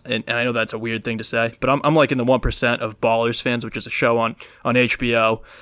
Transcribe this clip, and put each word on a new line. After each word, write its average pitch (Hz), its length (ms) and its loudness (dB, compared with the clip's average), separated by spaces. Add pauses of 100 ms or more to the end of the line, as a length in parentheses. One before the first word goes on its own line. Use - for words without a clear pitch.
and, 117 220 -4
and 117 100 -4
I 120 80 -2
know 123 80 0
that's 113 200 -2
a 113 60 -8
weird 113 260 -6
thing 113 140 -4
to 110 60 -8
say, 117 360 -2
but 127 100 0
I'm, 143 140 2
I'm, 147 100 2
like, 151 160 4
in 131 80 0
the 120 60 0
one 127 160 4
percent 120 420 -2
of 110 180 -8
Ballers 117 400 2
fans, 120 240 -2
which 113 120 -10
is - 100 -8
a - 40 -16
show 117 280 2
on, 113 160 0 (300)
on 123 120 2
H 123 220 2
B 120 180 0
O. 113 260 2 (200)